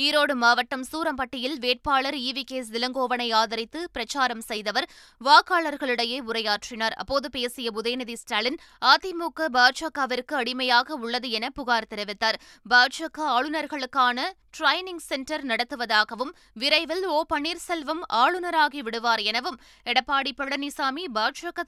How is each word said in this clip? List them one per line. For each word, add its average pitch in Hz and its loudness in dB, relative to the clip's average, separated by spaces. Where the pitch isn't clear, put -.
ஈரோடு 294 4
மாவட்டம் 247 4
சூரம்பட்டியில் 277 -4
வேட்பாளர் 269 0
ஈ - -2
வி 277 -4
கே 262 -4
இளங்கோவனை 247 -2
ஆதரித்து 226 -4
பிரச்சாரம் 240 -2
செய்தவர் 214 -2
வாக்காளர்களிடையே 285 4
உரையாற்றினார். 220 -2
அப்போது 269 -2
பேசிய 240 -6
உதயநிதி 233 -6
ஸ்டாலின், 233 -2
அதிமுக 330 0
பா 247 10
ஜ 320 -6
கவிற்கு 254 -2
அடிமையாக 254 2
உள்ளது 240 -4
என 254 -6
புகார் 233 -2
தெரிவித்தார். 208 -2
பா 247 10
ஜ 320 -6
க 302 -2
ஆளுநர்களுக்கான 277 0
ட்ரைனிங் 330 -2
சென்டர் 302 -6
நடத்துவதாகவும், 226 0
விரைவில் 311 2
ஓ - 2
பன்னீர்செல்வம் 330 -4
ஆளுநராகி 320 2
விடுவார் 226 0
எனவும் 254 -4
எடப்பாடி 269 0
பழனிசாமி 277 -4
பா 214 2
ஜ 339 -8
க - -6